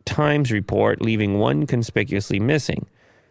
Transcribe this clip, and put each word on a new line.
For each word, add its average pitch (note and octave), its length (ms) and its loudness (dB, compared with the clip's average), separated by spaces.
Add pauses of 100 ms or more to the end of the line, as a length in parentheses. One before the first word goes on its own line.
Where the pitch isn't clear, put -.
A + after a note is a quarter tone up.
Times D3 480 0
report, G#2 500 0
leaving G#2+ 380 0
one C#3 260 0
conspicuously A2 720 -2
missing. C3+ 480 -2 (440)